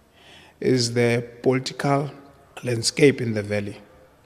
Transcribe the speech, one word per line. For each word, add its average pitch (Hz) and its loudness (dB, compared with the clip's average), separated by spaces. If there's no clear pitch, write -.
is 123 0
the 120 2
political 139 0
landscape 123 2
in 117 -2
the 107 -2
valley. 101 -6